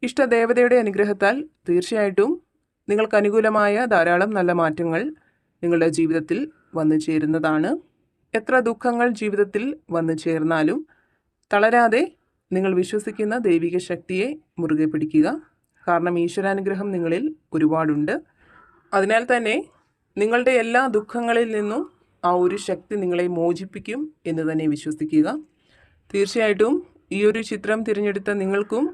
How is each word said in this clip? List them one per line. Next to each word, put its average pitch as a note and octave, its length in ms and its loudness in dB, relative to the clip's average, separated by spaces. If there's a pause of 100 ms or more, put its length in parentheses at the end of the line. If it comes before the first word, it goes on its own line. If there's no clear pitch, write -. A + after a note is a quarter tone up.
ഇഷ്ടദേവതയുടെ A#3+ 760 2
അനുഗ്രഹത്താൽ G3+ 540 0 (320)
തീർച്ചയായിട്ടും G3 640 0 (600)
നിങ്ങൾക്ക് G#3+ 300 2
അനുകൂലമായ G#3+ 720 2
ധാരാളം F3 460 4
നല്ല F3 220 2
മാറ്റങ്ങൾ E3 420 0 (600)
നിങ്ങളുടെ E3+ 260 2 (100)
ജീവിതത്തിൽ D#3+ 400 0 (400)
വന്നു D#3 260 2
ചേരുന്നതാണ്. D#3 680 0 (680)
എത്ര A3 160 -2 (140)
ദുഃഖങ്ങൾ A#3+ 400 0 (120)
ജീവിതത്തിൽ G#3 440 -2 (300)
വന്നു E3 200 0 (100)
ചേർന്നാലും D#3+ 540 0 (760)
തളരാതെ A3+ 500 4 (480)
നിങ്ങൾ F#3+ 300 0
വിശ്വസിക്കുന്ന G#3 540 -4 (120)
ദൈവിക E3+ 320 2 (100)
ശക്തിയെ F3+ 400 -4 (320)
മുറുകെ D#3 320 0
പിടിക്കുക. D#3 360 2 (580)
കാരണം F3 280 0 (100)
ഈശ്വരാനുഗ്രഹം G3 680 -2
നിങ്ങളിൽ E3+ 300 -2 (300)
ഒരുപാടുണ്ട്. D#3 600 0 (840)
അതിനാൽ G#3+ 360 2
തന്നെ A#3 240 0 (680)
നിങ്ങളുടെ B3 400 2
എല്ലാ A#3 200 2 (140)
ദുഃഖങ്ങളിൽ A#3 600 0
നിന്നും G#3+ 260 -2 (460)
ആ - 20 4 (140)
ഒരു F3+ 120 2 (100)
ശക്തി - 360 -6
നിങ്ങളെ F3+ 240 0 (100)
മോചിപ്പിക്കും F#3+ 640 -4 (300)
എന്ന് D#3+ 180 -4
തന്നെ D#3 240 -2
വിശ്വസിക്കുക. D#3 560 -2 (840)
തീർച്ചയായിട്ടും G#3+ 640 0 (420)
ഈ - 20 -2 (100)
ഒരു A3 120 0 (100)
ചിത്രം G#3 360 -2
തിരഞ്ഞെടുത്ത G3+ 440 -2 (120)
നിങ്ങൾക്കും G#3 520 -2